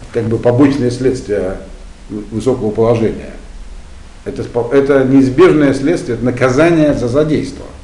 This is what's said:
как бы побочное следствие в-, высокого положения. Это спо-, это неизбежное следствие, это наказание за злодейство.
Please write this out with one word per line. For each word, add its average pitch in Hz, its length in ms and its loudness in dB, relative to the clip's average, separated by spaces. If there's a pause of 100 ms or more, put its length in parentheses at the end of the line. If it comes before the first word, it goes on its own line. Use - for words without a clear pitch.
(120)
как 117 120 -2
бы 110 120 -2
побочное 123 540 2
следствие 101 680 -2 (520)
в-, 107 240 -10
высокого 107 360 0
положения. 110 600 0 (920)
Это 104 180 -8
спо-, 117 300 -4
это 135 320 4
неизбежное 135 680 4
следствие, 156 440 -2
это 117 80 -4
наказание 139 680 2
за 117 140 -2
злодейство. 147 580 -2 (200)